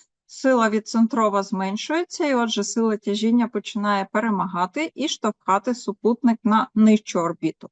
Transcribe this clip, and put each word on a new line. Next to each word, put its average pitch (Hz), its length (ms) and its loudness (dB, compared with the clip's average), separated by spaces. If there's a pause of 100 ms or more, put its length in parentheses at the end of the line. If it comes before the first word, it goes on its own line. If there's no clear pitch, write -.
(260)
сила 247 440 2
відцентрова 214 760 0
зменшується, 214 840 -4
і 277 100 0
отже 233 280 -2
сила 220 340 -2
тяжіння 220 500 0
починає 202 640 -4
перемагати 190 840 -2
і 285 120 -4
штовхати 214 680 -2
супутник 226 680 0
на 214 320 2
нижчу 214 440 4
орбіту 170 520 -4